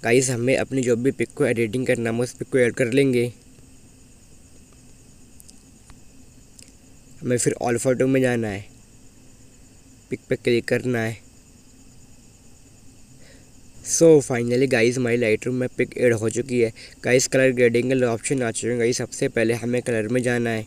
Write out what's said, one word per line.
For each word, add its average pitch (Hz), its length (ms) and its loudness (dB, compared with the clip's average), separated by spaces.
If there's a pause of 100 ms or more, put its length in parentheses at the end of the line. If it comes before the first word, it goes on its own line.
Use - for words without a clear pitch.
Guys, 127 260 2
हमें 123 280 0
अपनी 131 240 -2
जो 120 140 2
भी 123 160 0
pic - 240 -4
को 147 100 0
editing 117 420 -2
करना 117 220 0
है, 113 60 -2
हम 117 60 -4
उस 123 120 -6
pic - 160 -12
को 135 80 0
ऐड 120 160 2
कर 117 200 -2
लेंगे। 131 300 2 (4000)
हमें 123 160 -2
फिर - 260 0
all 120 200 0
photo 127 240 2
में 135 140 2
जाना 120 260 0
है, 98 180 -8 (1400)
पिक - 100 -8 (100)
पे 135 60 0
click 120 320 0
करना 120 320 -2
है। 113 180 -6 (2750)
So, 165 360 6
finally 123 500 0
guys, 123 260 2
हमारी 120 200 0
Lightroom 120 380 0
में 127 120 -2 (100)
pic - 200 -2
ऐड 120 160 4
हो 113 160 -2
चुकी 120 320 -2
है। 110 120 0 (300)
Guys, 123 240 2
color 131 260 2
grading 120 380 2
के 131 140 2
ऑप्शन 123 380 -2
आ 113 80 -2
चुके 110 200 -4
हैं। 123 80 -2
Guys, 117 180 2
सबसे 127 320 -4
पहले 113 260 0
हमें 120 260 -2
color 110 260 -2
में 123 160 0
जाना 120 260 0
है। 110 180 -4